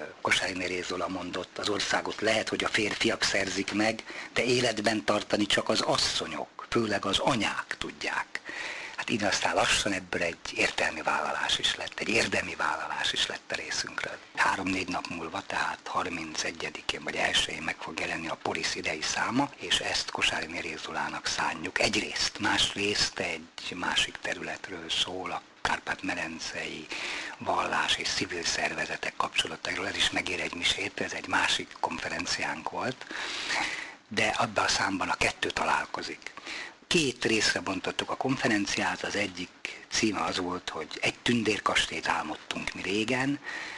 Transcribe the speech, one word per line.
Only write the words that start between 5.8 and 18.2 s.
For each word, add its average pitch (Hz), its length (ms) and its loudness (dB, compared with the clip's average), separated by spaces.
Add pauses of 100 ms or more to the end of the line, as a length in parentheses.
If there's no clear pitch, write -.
asszonyok, - 880 0
főleg 104 360 2
az 95 140 4
anyák - 580 2
tudják." - 640 -4 (540)
Hát - 140 -4
így 104 140 2
aztán 92 320 4
lassan 113 360 4
ebből 90 300 0
egy 85 160 0 (180)
értelmi 98 460 2
vállalás - 580 2
is - 160 2
lett, - 240 -6
egy - 100 -2
érdemi 98 460 2
vállalás 78 580 0
is - 140 2
lett - 240 -6
a - 40 -2
részünkről. - 640 -4 (180)
Három-négy 95 520 2
nap 87 200 -2
múlva, 85 400 -6
tehát - 360 -2
harmincegyedikén - 1200 -4
vagy - 120 -4
elsején - 460 0
meg - 180 -2
fog 82 200 -6
jelenni 85 280 -2